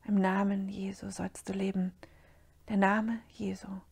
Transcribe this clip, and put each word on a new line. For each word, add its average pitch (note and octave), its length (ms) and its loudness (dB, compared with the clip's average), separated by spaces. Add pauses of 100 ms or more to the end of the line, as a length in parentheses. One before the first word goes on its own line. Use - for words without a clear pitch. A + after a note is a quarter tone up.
Im G#3 100 2
Namen G3 540 2
Jesu G3 420 -8
sollst - 380 -8
du G3 40 -4
leben. F#3+ 400 0 (760)
Der G#3+ 80 0
Name G#3+ 420 4 (120)
Jesu F#3+ 380 -8 (240)